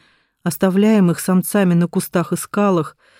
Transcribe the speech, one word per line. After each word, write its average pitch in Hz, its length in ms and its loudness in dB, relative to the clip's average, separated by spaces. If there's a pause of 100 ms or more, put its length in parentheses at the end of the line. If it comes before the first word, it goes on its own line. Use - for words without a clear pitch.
(440)
оставляемых 190 760 2
самцами 185 540 0
на 170 160 0
кустах 180 420 -4
и 175 60 -2
скалах, 190 580 -2 (240)